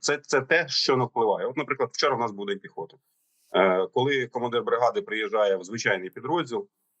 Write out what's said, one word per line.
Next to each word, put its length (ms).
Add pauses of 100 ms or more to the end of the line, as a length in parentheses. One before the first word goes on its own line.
це, 180
це 220
те, 280
що 280
не 80
впливає. 420
От, 100
наприклад, 360
вчора 240
в 20
нас 140
був 140
День 120
піхоти. 380 (580)
Е, 400
коли 320
командир 360
бригади 400
приїжджає 540
в 80
звичайний 460
підрозділ, 580 (320)